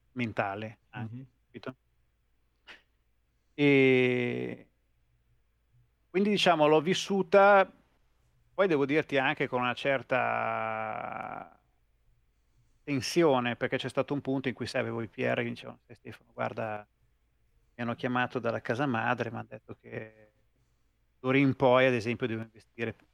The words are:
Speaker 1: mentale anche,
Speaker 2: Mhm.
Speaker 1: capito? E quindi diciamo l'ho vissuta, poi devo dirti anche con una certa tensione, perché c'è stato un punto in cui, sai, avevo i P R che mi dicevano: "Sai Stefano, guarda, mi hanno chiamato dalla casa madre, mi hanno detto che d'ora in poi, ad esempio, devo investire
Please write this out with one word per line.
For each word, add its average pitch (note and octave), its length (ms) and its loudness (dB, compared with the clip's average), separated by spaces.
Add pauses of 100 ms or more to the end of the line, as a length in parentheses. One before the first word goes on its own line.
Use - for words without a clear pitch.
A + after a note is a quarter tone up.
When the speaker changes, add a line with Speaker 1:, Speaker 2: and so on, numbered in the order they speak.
(160)
Speaker 1:
mentale A2 720 -6
anche, A2 260 -12
Speaker 2:
Mhm. C3 100 -16 (200)
Speaker 1:
capito? - 300 -16 (1800)
E B2+ 1080 2 (1400)
quindi G3+ 200 0
diciamo F3 380 4
l'ho D#3 140 6
vissuta, G3 920 4 (800)
poi G3 140 2
devo C#3+ 180 2
dirti C#3+ 320 0
anche C3+ 300 0
con B2 140 -4
una B2 120 -2
certa A#2 1800 -4 (1300)
tensione, C3 720 2
perché C3 220 -4
c'è B2+ 120 -8
stato C#3 240 -4
un C#3+ 80 -4
punto C3+ 280 -4
in A#2 40 -2
cui, A#2 140 -8
sai, C3 140 -4
avevo A#2 200 -6
i A2+ 80 -8
P - 100 -16
R B2 160 -2
che A#2+ 80 -2
mi A#2 80 -6
dicevano: A#2+ 340 -16
"Sai A2 100 -20
Stefano, - 380 -20
guarda, A2+ 540 -8 (880)
mi A#2+ 80 -10
hanno A#2 120 -4
chiamato B2 440 -2
dalla A2+ 220 -4
casa B2 240 -4
madre, A#2 460 -4
mi A#2 60 -10
hanno A2 120 -12
detto A#2 260 -18
che A2 580 -16 (840)
d'ora C3 180 0
in C3+ 180 4
poi, B2+ 320 6
ad C3 60 4
esempio, A#2+ 340 -2
devo A2+ 160 -8
investire A2+ 520 -10 (180)